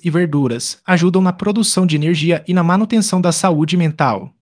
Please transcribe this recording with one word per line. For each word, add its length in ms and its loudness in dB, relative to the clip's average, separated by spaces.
e 60 -2
verduras, 760 -2
ajudam 360 2
na 100 2
produção 560 0
de 80 0
energia 500 0
e 80 -4
na 100 2
manutenção 580 0
da 100 2
saúde 460 0
mental. 560 -2